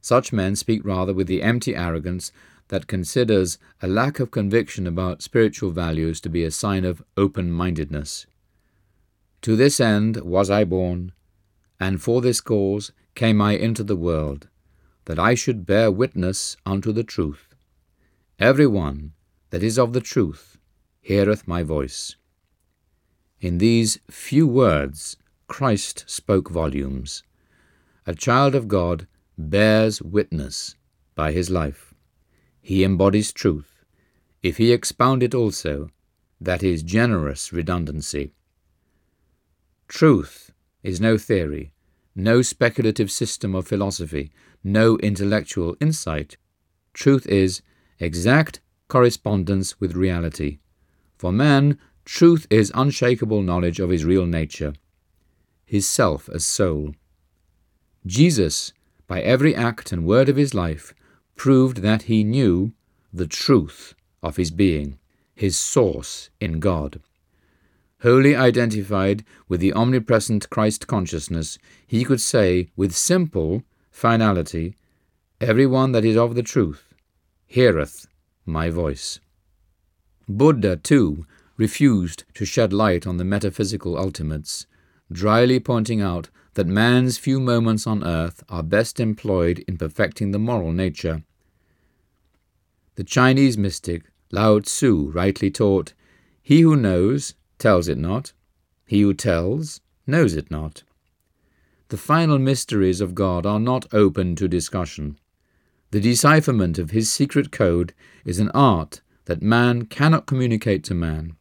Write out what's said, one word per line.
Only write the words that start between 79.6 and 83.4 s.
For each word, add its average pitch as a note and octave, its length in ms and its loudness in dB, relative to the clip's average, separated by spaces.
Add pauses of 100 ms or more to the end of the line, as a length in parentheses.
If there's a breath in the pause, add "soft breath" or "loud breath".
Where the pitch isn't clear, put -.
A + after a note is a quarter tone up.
Buddha, G#2 480 4
too, D#2+ 480 2 (320 soft breath)
refused G#2+ 680 0 (120)
to G#2 100 -6
shed A2 260 0
light G2 340 2
on F2+ 120 -4
the F2 80 -4
metaphysical G2 720 -4